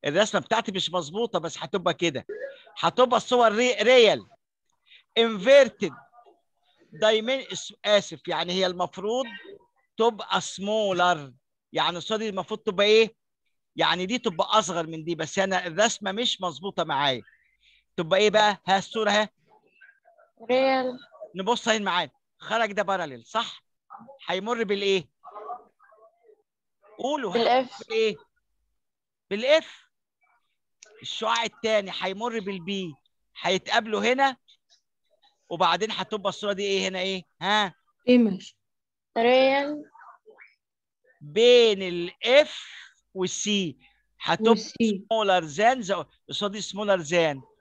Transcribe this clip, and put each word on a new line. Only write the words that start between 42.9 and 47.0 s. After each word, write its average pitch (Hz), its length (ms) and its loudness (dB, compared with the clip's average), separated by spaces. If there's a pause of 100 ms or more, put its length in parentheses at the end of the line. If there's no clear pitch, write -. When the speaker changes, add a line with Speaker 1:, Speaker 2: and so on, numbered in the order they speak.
Speaker 1:
والسي. 190 640 -4 (440)
هتبقى 214 280 0
Speaker 3:
والسي. 220 600 0
Speaker 1:
سمولر 196 340 2
ذان، 214 380 0
زو-، 180 240 -4 (240)
الصورة 196 200 -4
دي 202 120 -10
سمولر 202 340 -2
ذان. 156 460 0 (200)